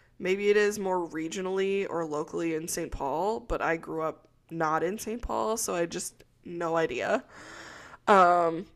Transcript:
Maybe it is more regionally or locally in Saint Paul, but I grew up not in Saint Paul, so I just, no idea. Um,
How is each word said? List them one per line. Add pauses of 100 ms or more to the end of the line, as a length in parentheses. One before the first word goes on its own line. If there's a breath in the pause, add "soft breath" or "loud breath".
(180 soft breath)
Maybe
it
is
more
regionally
or
locally
in
Saint
Paul,
but
I
grew
up (220)
not
in
Saint
Paul,
so
I
just, (200)
no
idea. (840 loud breath)
Um,